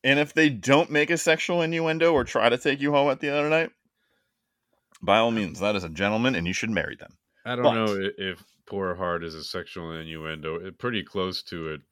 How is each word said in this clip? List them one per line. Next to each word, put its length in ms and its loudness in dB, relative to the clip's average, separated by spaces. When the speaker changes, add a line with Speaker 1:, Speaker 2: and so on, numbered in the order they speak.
Speaker 1:
And 160 4
if 160 0
they 160 6
don't 400 4
make 200 2
a 80 2
sexual 440 2
innuendo 500 2
or 120 4
try 240 0
to 100 0
take 220 -2
you 120 0
home 180 4
at 100 -4
the 80 -4
end 100 -2
of 60 0
the 60 -2
night, 220 0
by 160 4
all 120 4
means, 300 -4
that 160 0
is 80 -4
a 40 -8
gentleman 460 0
and 120 -2
you 60 -2
should 180 -4
marry 260 -2
them. 220 -20
Speaker 2:
I 120 -6
don't 80 -2
Speaker 1:
But 80 6
Speaker 2:
know 220 0
i-, 240 -2
if 240 -6
poor 280 -4
heart 300 -4
is 100 -10
a 100 -14
sexual 480 -10
innuendo. 640 -10
It, 220 -12
pretty 240 -4
close 420 -6
to 280 -10
it, 200 -12